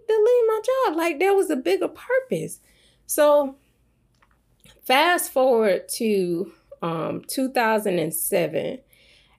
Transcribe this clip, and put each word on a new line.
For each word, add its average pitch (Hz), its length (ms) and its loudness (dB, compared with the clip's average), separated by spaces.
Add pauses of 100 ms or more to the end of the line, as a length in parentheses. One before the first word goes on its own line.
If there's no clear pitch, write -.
to 440 80 2
leave 453 320 4
my 427 180 0
job." 508 300 0
Like, 330 240 -2
there 392 120 2
was 392 160 2
a 311 60 0
bigger 339 320 -2
purpose. 202 720 -4 (480)
So 294 480 2 (1300)
fast 311 460 2
forward 233 600 2
to, 190 600 -2 (300)
um, 165 460 -6
two 262 240 -4
thousand 214 480 0
and 165 120 -4
seven, 165 680 -4 (580)